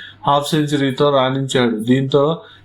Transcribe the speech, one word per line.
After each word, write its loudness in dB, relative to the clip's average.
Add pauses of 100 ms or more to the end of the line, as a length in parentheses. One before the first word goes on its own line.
(260)
హాఫ్ 0
సెంచరీతో 0
రాణించాడు. 0
దీంతో 2 (240)